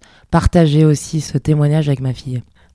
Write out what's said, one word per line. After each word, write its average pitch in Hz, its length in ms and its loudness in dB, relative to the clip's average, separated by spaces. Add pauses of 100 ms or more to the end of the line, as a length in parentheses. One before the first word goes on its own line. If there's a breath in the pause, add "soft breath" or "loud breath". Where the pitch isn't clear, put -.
(300 soft breath)
partager 160 540 2
aussi 151 380 0
ce - 160 -8
témoignage 151 500 0
avec 131 120 -2
ma 131 120 -4
fille. 127 300 -10 (320 soft breath)